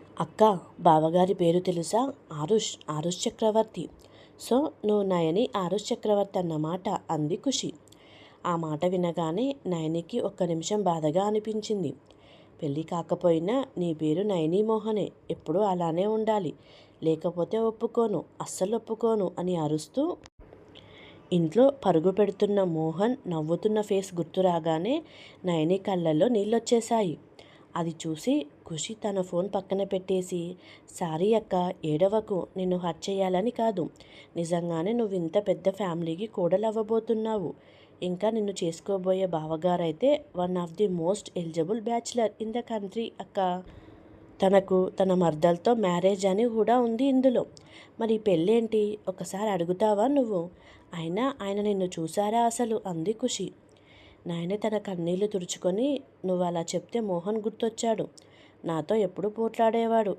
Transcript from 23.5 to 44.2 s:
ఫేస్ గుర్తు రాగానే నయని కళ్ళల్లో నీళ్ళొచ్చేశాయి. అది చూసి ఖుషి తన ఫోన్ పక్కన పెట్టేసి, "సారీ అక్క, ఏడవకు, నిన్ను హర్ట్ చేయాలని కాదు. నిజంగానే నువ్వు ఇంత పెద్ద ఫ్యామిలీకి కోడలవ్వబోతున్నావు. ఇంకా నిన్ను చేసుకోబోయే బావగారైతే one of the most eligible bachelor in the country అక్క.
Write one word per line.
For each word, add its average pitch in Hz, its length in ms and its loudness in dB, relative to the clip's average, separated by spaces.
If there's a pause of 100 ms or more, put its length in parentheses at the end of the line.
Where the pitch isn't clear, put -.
ఫేస్ 196 340 -2
గుర్తు 170 260 -2
రాగానే 175 640 0 (420)
నయని 170 320 2
కళ్ళల్లో 175 500 2
నీళ్ళొచ్చేశాయి. 226 880 0 (580)
అది 165 200 -4 (120)
చూసి 247 400 -2 (220)
ఖుషి 165 240 -8
తన 202 280 -2
ఫోన్ 185 340 -2
పక్కన 196 280 -2
పెట్టేసి, 185 720 -2 (340)
"సారీ 175 440 0
అక్క, 185 400 0 (120)
ఏడవకు, 190 600 0 (100)
నిన్ను 185 200 0
హర్ట్ 175 320 -6
చేయాలని 190 420 0
కాదు. 220 380 -2 (460)
నిజంగానే 170 580 -2
నువ్వు 220 220 -2
ఇంత 170 220 -2
పెద్ద 190 320 0
ఫ్యామిలీకి 175 580 -4
కోడలవ్వబోతున్నావు. 220 1300 -2 (500)
ఇంకా 180 260 -2
నిన్ను 214 240 -2 (100)
చేసుకోబోయే 185 600 0
బావగారైతే 170 1000 0 (200)
one 180 120 -2
of 175 240 -4
the 185 180 0
most 185 420 -2
eligible 165 380 -2
bachelor 233 500 -2 (140)
in 214 40 -6
the 233 160 -4 (100)
country 214 340 -6 (120)
అక్క. 185 440 -2 (840)